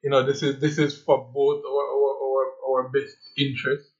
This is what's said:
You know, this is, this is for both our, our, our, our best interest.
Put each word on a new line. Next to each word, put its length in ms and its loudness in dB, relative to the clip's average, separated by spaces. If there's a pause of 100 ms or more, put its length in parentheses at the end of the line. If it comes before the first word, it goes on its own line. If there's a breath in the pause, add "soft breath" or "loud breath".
You 80 -2
know, 160 6
this 160 0
is, 180 -2
this 180 0
is 220 0
for 320 2
both 320 0
our, 220 -2
our, 360 0
our, 640 -2
our 60 -10
best 260 -4 (220)
interest. 480 -2 (120)